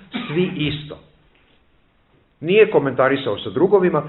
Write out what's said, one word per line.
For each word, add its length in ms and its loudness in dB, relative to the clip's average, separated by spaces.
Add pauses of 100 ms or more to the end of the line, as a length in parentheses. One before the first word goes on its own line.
(280)
svi 280 -2
isto. 440 -6 (1400)
Nije 320 4
komentarisao 640 0
sa 120 -10
drugovima, 600 2